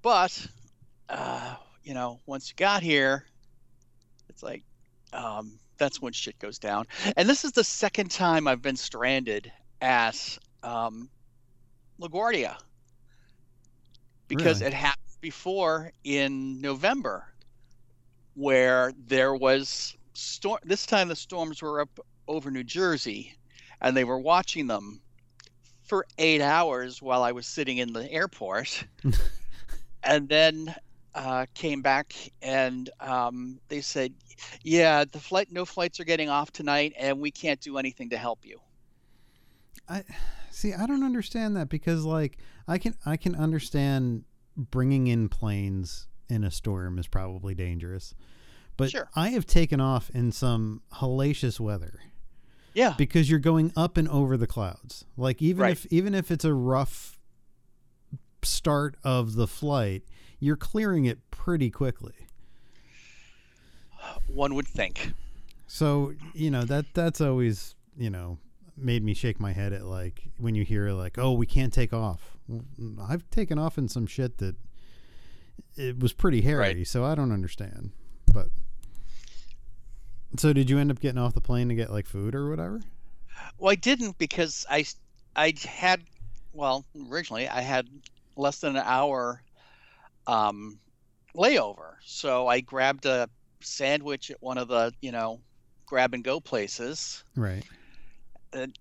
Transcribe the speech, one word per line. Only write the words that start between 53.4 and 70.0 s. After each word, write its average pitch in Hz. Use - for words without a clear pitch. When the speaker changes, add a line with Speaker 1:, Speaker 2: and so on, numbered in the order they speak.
Speaker 2:
up 170
and 147
over 139
the 113
clouds. -
Like, 131
even 175
Speaker 1:
Right. -
Speaker 2:
if, 175
even 185
if 190
it's 165
a 156
rough 131
start 143
of 123
the 110
flight, 120
you're 147
clearing 190
it 120
pretty 151
quickly. -
Speaker 1:
One 139
would 139
think. -
Speaker 2:
So, 143
you 156
know, 123
that, 139
that's 165
always, 127
you 120
know, 87
made 120
me 104
shake 113
my 104
head 98
at, 98
like, 92